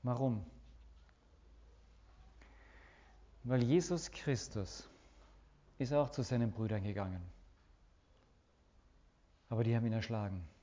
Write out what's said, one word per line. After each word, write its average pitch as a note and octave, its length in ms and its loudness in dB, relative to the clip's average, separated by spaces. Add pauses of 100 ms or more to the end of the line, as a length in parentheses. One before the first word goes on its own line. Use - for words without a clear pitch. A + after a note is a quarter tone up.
Warum? B2 420 0 (3000)
Weil B2 200 4
Jesus F3 480 2
Christus - 760 -4 (880)
ist C3 140 -2
auch D3 180 4
zu C3+ 120 -2
seinen A#2 300 2
Brüdern G#2+ 320 0
gegangen. F#2+ 380 -2 (2250)
Aber A2+ 160 2
die A#2 100 4
haben A#2 120 2
ihn A2 60 2
erschlagen. G#2 540 -4 (160)